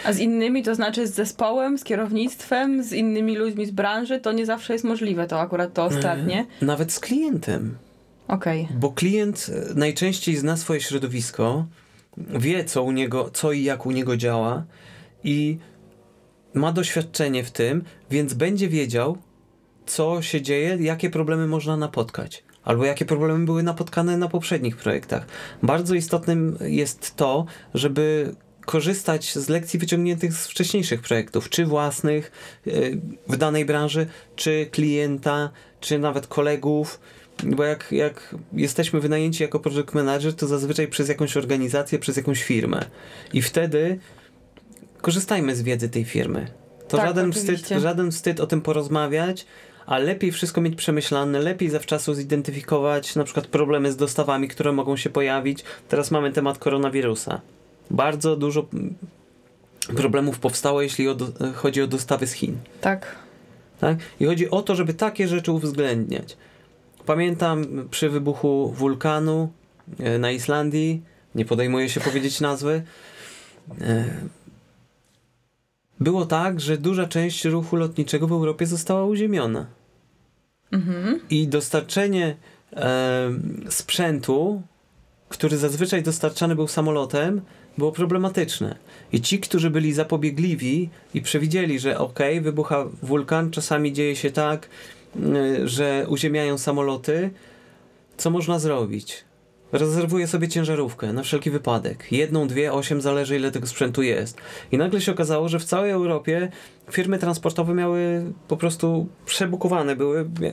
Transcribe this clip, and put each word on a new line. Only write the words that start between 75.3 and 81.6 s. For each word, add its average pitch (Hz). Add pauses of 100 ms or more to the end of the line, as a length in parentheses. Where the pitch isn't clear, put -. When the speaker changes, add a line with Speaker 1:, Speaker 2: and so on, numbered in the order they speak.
Speaker 2:
było 170
tak, 165
że 147
duża 180
część 170
ruchu 165
lotniczego 160
w 165
Europie 160
została 185
uziemiona. 196 (1080)
Speaker 1:
Mhm. 190 (100)
Speaker 2:
I 156
dostarczenie, 160 (380)